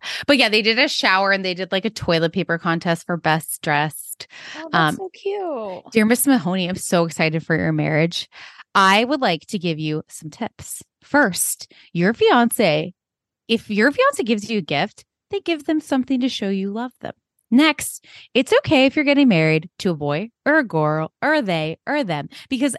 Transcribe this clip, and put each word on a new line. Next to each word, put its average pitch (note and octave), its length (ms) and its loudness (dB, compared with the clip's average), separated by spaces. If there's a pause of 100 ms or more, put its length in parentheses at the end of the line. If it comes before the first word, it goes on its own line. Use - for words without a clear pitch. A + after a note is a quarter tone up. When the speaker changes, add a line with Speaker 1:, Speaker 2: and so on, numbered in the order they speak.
(280)
Speaker 1:
But C#4+ 100 4
yeah, A#3 120 4
they G#3+ 120 2
did A3 160 2
a C#4 120 2
shower G3 420 2
and F#3+ 140 0
they F#3 80 -2
did, F3+ 180 -6
like, F#3+ 140 -2
a F#3+ 40 -2
toilet E3 440 0
paper E3+ 240 -2
contest E3 480 -2
for F3+ 100 -4
best D#3+ 460 -2
dressed. - 680 -4 (300)
Speaker 2:
Oh, D#4+ 120 -12
that's D4 60 -4
Speaker 1:
Um, D#4 220 2
Speaker 2:
so F#4+ 160 -10
cute. D#4 720 -8 (100)
Speaker 1:
"Dear A3 120 4
Miss A#3+ 220 2
Mahoney, F#3 400 0
I'm F#3 80 -6
so E3+ 300 0
excited D#3+ 380 -2
for E3 120 -2
your D#3+ 160 0
marriage. D3+ 580 -2 (460)
I G3 300 4
would C4+ 160 -2
like F3+ 260 -2
to A3 100 -6
give E3 220 -4
you D3+ 300 -4
some - 200 -16
tips. - 540 -12 (180)
First, - 680 -2 (220)
your F3+ 200 2
fiance, A3+ 800 2 (540)
if A3+ 220 -2
your G#3+ 240 2
fiance C5+ 280 0
gives G#3 300 -2
you A3 60 0
a G3+ 40 -2
gift, D3+ 440 -4 (240)
they G4+ 100 -6
give E4 260 -6
them D#4 140 0
something C4 400 -2
to C4 80 0
show G#3 220 -4
you G3 200 -4
love A#3 300 -8
them." - 140 -12 (380)
Next, D4 540 2 (280)
it's C4+ 260 2
okay C4+ 260 4
if C4+ 100 2
you're D4+ 100 0
getting C#4+ 220 4
married D#3+ 420 2 (100)
to G3 120 -2
a E3 40 -2
boy D3 340 -4 (160)
or D4+ 140 4
a D4 40 2
girl D#3 480 -2 (100)
or C#4+ 140 0
a D4+ 60 2
they D#3+ 360 -2 (100)
or C#4+ 100 -2
a D4 60 0
them, D#3 260 -6 (200)
because C4 300 -2